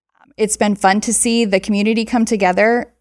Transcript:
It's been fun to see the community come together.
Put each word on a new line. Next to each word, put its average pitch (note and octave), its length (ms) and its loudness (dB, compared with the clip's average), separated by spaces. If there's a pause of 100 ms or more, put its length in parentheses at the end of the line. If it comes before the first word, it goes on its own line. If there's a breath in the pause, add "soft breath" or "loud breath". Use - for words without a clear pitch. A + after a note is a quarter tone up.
(360)
It's G#3 200 -2
been G#3 180 0
fun G3 280 2
to A#3 100 -4
see A#3 320 0
the F#3+ 160 0
community G#3+ 440 0
come A3+ 200 -2
together. G#3 640 0 (100)